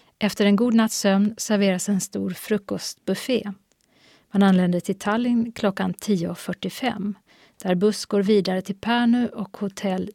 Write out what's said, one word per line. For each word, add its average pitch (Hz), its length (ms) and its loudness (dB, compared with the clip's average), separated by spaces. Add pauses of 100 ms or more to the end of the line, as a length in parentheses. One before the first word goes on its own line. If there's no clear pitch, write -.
(200)
Efter 208 260 0
en 202 100 6
god 240 180 2
natts 226 260 2
sömn 202 380 2
serveras 196 520 0
en 196 120 2
stor 196 280 -6
frukostbuffé. 202 1200 -4 (840)
Man 196 100 4
anländer 180 360 4
till 190 200 -4
Tallinn 233 520 0
klockan 190 420 -2
tio 175 420 -2
fyrtiofem, 196 840 -6 (460)
där 180 120 0
buss 208 300 0
går 202 160 0
vidare 190 400 2
till 196 140 -8
Pärnu 240 520 0
och - 300 -10
hotell 196 580 -6